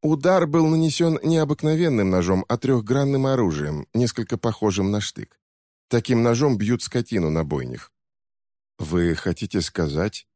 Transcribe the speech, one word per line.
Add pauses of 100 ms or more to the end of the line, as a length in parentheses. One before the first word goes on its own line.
«Удар
был
нанесен
не
обыкновенным
ножом,
а
трехгранным
оружием,
несколько
похожим
на
штык. (500)
Таким
ножом
бьют
скотину
на
бойнях». (840)
«Вы
хотите
сказать?»